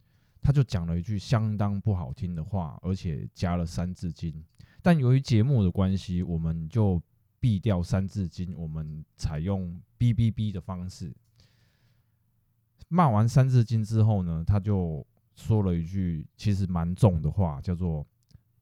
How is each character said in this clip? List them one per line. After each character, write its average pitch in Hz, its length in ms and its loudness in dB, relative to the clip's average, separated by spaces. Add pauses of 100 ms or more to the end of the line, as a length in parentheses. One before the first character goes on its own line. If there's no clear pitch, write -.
(420)
他 143 100 2
就 143 100 4
讲 87 240 -2
了 85 120 -2
一 87 40 -4
句 107 160 -4
相 107 380 0
当 101 240 -2
不 104 140 0
好 80 180 -6
听 87 220 -6
的 80 100 -6
话， 78 380 -6
而 92 120 -2
且 73 380 -6
加 87 240 -2
了 87 80 0
三 87 300 -6
字 87 180 -8
经。 78 320 -10 (380)
但 170 160 6
由 127 160 4
于 135 60 4
节 113 220 2
目 127 200 4
的 92 80 4
关 95 260 2
系， 87 260 -2
我 85 140 -2
们 82 320 -4
就 95 340 2 (360)
避 110 200 2
掉 90 240 0
三 95 240 -2
字 92 220 -4
经， 87 260 -8
我 80 120 -10
们 78 360 -8 (140)
采 78 220 -6
用 90 420 -4 (180)
哔 120 140 2
哔 113 180 2
哔 107 220 -4
的 92 80 -8
方 90 260 -10
式。 90 300 -12 (1800)
骂 165 160 4
完 107 200 4
《三 131 200 6
字 127 140 6
经》 110 220 0
之 110 180 2
后 107 220 4
呢， 82 200 -2
他 101 140 2
就 90 480 -2 (300)
说 107 260 0
了 92 100 2
一 85 140 -2
句 87 400 -4 (100)
其 104 160 -2
实 98 140 0
蛮 85 260 -2
重 90 300 4
的 76 80 0
话， 80 300 -2
叫 - 120 -4
做 82 320 -4 (580)